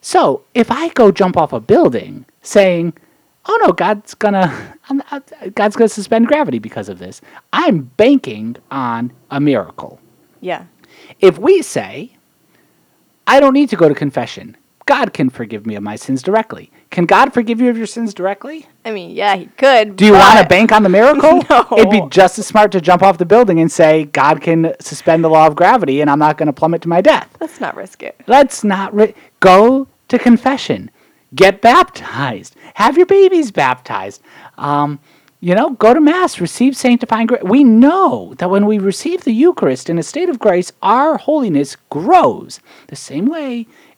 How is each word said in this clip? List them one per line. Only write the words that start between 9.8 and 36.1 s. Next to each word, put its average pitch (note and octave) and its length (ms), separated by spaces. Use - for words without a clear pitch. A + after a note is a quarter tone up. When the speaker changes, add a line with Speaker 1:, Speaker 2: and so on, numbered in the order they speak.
Speaker 2:
Yeah. F3 240
Speaker 1:
If F3+ 180
we D#4+ 240
say, A#2 500
"I B3+ 140
don't C4+ 140
need C#4 160
to G3+ 60
go E3 120
to C#3+ 60
confession. - 640
God C#4 280
can C3 160
forgive A2 360
me G#2+ 100
of G2+ 60
my G#2 140
sins C3 260
directly." G#3 480
Can F3 120
God A3+ 280
forgive A#3 260
you B3 100
of A3+ 60
your A3+ 120
sins A3+ 260
directly? G3+ 520
Speaker 2:
I A3+ 80
mean, F3+ 180
yeah, G3 240
he F3+ 120
could, A3 500
Speaker 1:
Do G3 100
you G#3 60
wanna B3+ 300
Speaker 2:
but D#3+ 60
Speaker 1:
bank G3+ 220
on G#3+ 140
the F#3+ 40
miracle? D4 580
Speaker 2:
<laughs> - 40
No. A#3+ 160
Speaker 1:
It'd G#3+ 140
be G#3 180
just F#3 300
as G3+ 80
smart G#3+ 240
to F#3+ 100
jump F3 220
off F#3+ 160
the F3 80
building G3 320
and E3 120
say, D#3 340
"God D3 360
can E3 380
suspend E3 460
the D#3+ 40
law D#3+ 200
of D3+ 80
gravity E3+ 440
and D3 80
I'm C#3+ 120
not D3+ 180
gonna D3+ 140
plummet E3 300
to E3+ 60
my E3+ 120
death." - 400
Speaker 2:
Let's - 200
not - 140
risk - 300
it. - 240
Speaker 1:
Let's C4+ 340
not G3 320
ri-, G#3 180
go A3+ 480
to B3 140
confession. A#3+ 680
Get F#3+ 260
baptized. - 920
Have B3+ 220
your F4+ 100
babies F#4 440
baptized. B2 720
Um, C#3+ 440
you F3+ 160
know, C#4 140
go A#3 240
to D#4+ 60
Mass, E4+ 400